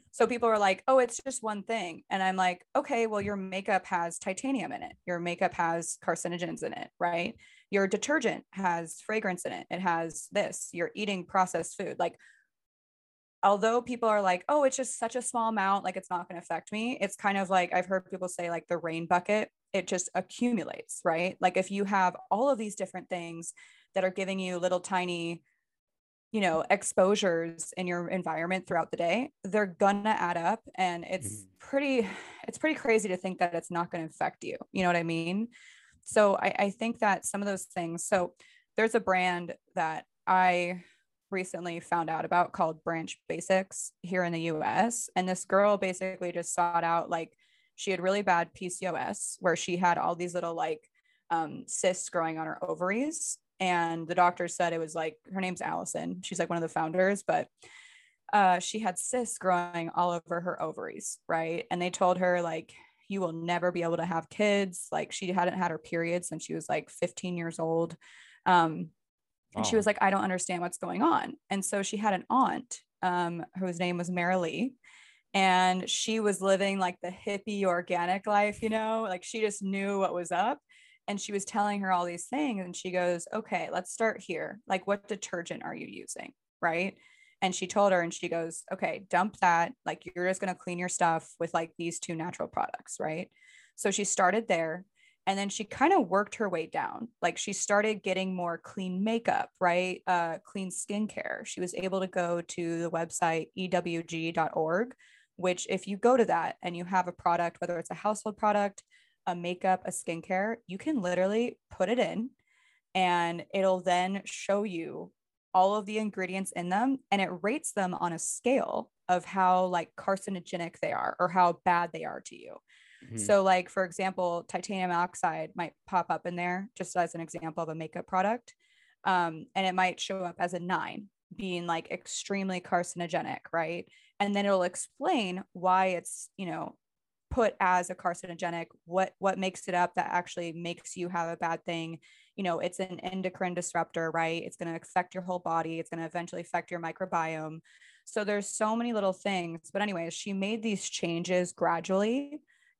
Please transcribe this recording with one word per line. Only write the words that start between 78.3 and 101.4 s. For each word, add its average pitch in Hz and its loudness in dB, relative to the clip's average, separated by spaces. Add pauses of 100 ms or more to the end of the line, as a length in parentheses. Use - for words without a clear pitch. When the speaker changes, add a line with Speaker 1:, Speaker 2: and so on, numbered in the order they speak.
Speaker 1:
you 220 0
know, 220 0
like, 180 -4
she - -6
just 208 0
knew 196 0
what 185 2
was 175 -4
up. 208 2 (500)
And 202 -2
she - -8
was 196 -2
telling 208 0
her 190 0
all 175 4
these 175 -6
things. 247 -2
And 180 -10
she 180 -6
goes, 175 2
"Okay, 175 -4
let's 185 -4
start 220 0
here. 160 -6
Like, 190 0
what 202 -2
detergent 180 -6
are - -8
you - -10
using?" - -14 (280)
Right? 175 0 (460)
And 185 2
she 185 -4
told 190 6
her, 175 4
and 170 -2
she 175 -6
goes, 165 -4 (100)
"Okay, 185 -4
dump 220 2
that. 170 4 (120)
Like, 156 -6
you're 180 0
just 185 0
gonna 185 -2
clean 175 -8
your 180 -2
stuff 165 2
with, 165 -2
like, 165 0
these 170 -4
two - -6
natural 165 -6
products," - -4
right? 160 -4 (440)
So - 0
she 196 0
started 196 2
there, 165 0 (420)
and 196 2
then 202 -2
she 202 -6
kinda 339 4
worked 202 0
her 214 0
way 165 -2
down. 165 -6 (120)
Like, 170 0
she - -6
started 208 2
getting 190 0
more 170 -4
clean 185 -6
makeup, 226 0 (100)
right? 180 2
Uh, 170 2
clean 190 -6
skincare. - -4